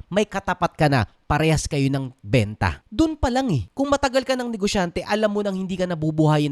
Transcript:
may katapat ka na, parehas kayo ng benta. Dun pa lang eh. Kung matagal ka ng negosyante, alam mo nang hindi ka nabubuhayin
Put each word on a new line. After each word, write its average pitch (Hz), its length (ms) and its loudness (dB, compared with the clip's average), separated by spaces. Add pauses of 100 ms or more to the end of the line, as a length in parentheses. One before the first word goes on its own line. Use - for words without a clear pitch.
may 202 160 0
katapat 180 500 -4
ka 151 140 2
na, 135 160 2 (240)
parehas 151 400 2
kayo 139 240 0
ng 135 320 -6
benta. 104 640 0
Dun 311 320 0
pa 285 80 0
lang 254 240 0
eh. 117 240 0
Kung 277 160 -2
matagal 269 320 2
ka 254 160 -2
ng 240 80 -6
negosyante, 190 560 -2
alam 214 260 0
mo 208 140 -2
nang 196 100 -4
hindi 190 220 -4
ka 180 80 -2
nabubuhayin 156 680 2